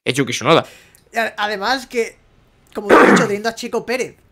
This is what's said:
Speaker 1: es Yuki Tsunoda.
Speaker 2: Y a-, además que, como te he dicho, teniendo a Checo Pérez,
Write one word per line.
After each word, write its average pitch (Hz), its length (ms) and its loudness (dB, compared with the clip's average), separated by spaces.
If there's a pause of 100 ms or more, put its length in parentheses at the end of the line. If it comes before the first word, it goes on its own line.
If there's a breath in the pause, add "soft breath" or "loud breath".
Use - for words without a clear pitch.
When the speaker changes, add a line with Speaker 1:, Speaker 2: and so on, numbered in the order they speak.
Speaker 1:
es 123 100 -2
Yuki 123 200 -2
Tsunoda. 139 320 2 (480 soft breath)
Speaker 2:
Y 220 40 -8
a-, 220 200 -4
además 214 500 -4
que, 226 300 -6 (560)
como 208 160 -10
te - 60 6
he - 160 6
dicho, - 140 4
teniendo 208 240 -4
a 226 60 -6
Checo 226 300 -6
Pérez, 233 300 -6 (160)